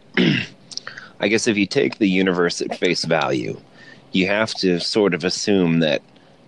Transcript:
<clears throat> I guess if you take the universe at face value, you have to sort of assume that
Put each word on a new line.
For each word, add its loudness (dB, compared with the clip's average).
<clears throat> -4
I 0
guess 0
if 2
you 2
take 0
the 4
universe 2
at -6
face -2
value, -2
you 2
have -2
to 0
sort 0
of -6
assume 2
that 0